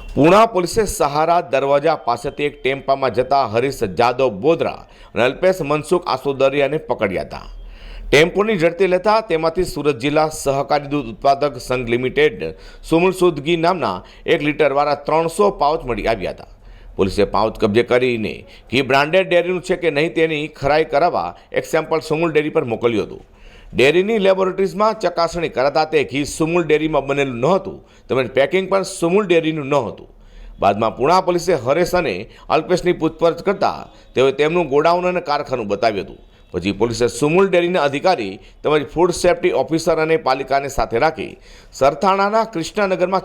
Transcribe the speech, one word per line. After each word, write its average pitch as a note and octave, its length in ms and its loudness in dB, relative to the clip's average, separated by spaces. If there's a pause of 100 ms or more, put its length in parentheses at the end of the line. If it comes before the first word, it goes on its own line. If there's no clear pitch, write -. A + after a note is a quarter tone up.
(140)
પૂણા F3+ 320 6
પોલીસે G3+ 400 -2
સહારા D#3+ 520 0 (160)
દરવાજા C#3+ 420 2 (120)
પાસેથી C#3 420 -2
એક - 100 -18
ટેમ્પામાં C3+ 560 0
જતા C3 380 2
હરીશ C3 260 0 (200)
જાદવ B2 280 2 (160)
બોદરા C#3+ 360 0 (340)
અને G#2+ 100 2
અલ્પેશ F3 380 0
મનસુખ D3+ 520 -2
આસોદરિયાને C#3 760 0
પકડ્યા F#2+ 400 -2
હતા. - 180 -14 (640)
ટેમ્પોની F3+ 480 4
ઝડપી E3+ 320 2
લેતા G3 320 2
તેમાંથી E3 420 0
સુરત D3 380 -2
જિલ્લા D3+ 340 2
સહકારી C#3 560 -2
દૂધ C#3 180 -4
ઉત્પાદક C#3 540 0
સંઘ B2+ 280 -4
લિમિટેડ B2+ 480 0 (420)
સુમુલ F3 360 2
શુદ્ધ F3 220 2
ઘી E3 240 0
નામના C3+ 340 0 (280)
એક C3+ 160 2
લીટરવાળા C#3+ 600 0
ત્રણસો E3 460 0 (100)
પાઉચ D3+ 280 0
મળી G#2 240 -4
આવ્યા F2 240 -4
હતા. - 120 -20 (480)
પોલીસે G2 280 0 (100)
પાઉચ G#2 260 0
કબજે A2 300 2
કરીને A#2+ 420 0 (380)
ઘી C3 180 2
બ્રાન્ડેડ D3+ 400 2
ડેરીનું F3 340 0
છે F3+ 140 -2
કે E3 200 0
નહીં C#3+ 200 0
તેની D#3+ 320 0
ખરાઈ D3+ 440 0
કરાવવા C#3 360 2 (240)
એક - 200 -2
સેમ્પલ D#3+ 360 0
સુમુલ D#3+ 240 -2
ડેરી D3+ 240 0
પર D#3 80 0
મોકલ્યું A2+ 420 -2
હતું. - 160 -16 (520)
ડેરીની F#3 520 2
લેબોરેટરીઝમાં F#3+ 800 0
ચકાસણી E3+ 540 -2
કરાતા C#3+ 340 2
તે D3+ 120 4
ઘી B2+ 200 -4
સુમુલ E3 400 -2
ડેરીમાં D3+ 420 0
બનેલું C#3 320 -2
ન B2 140 0
હતું, F#3 260 -4 (300)
તેમજ B2 300 0
પેકિંગ F#3 340 2
પણ F#3+ 180 0
સુમુલ F3+ 380 0
ડેરીનું D#3+ 420 0
ન D3 140 2
હતું. - 260 -10 (480)
બાદમાં G#2 380 2
પૂણા D#3+ 260 4
પોલીસે F3 300 0 (140)
હરેશ E3 280 0
અને D3 220 0 (320)
અલ્પેશની E3+ 540 0
પૂછપરછ D#3+ 440 0
કરતા B2+ 320 -2 (360)
તેઓએ C3 180 4
તેમનું D#3 420 0
ગોડાઉન E3+ 380 2
અને F3 180 -4
કારખાનું B2+ 440 -2
બતાવ્યું G2+ 340 0
હતું. A#1 120 -20 (340)
પછી F#2 180 -2
પોલીસે A2+ 360 0
સુમુલ E3 400 2
ડેરીના F3 400 2
અધિકારી C#3 440 -2 (300)
તેમજ D3 300 0
ફૂડ F3 260 2
સેફ્ટી F3 400 2
ઓફિસર D#3+ 460 0
અને D#3+ 200 2
પાલિકાને C#3 520 0
સાથે A#2 260 -2
રાખી G2+ 320 -2 (440)
સરથાણાના G3 760 2
કૃષ્ણાનગરમાં F#3 720 -2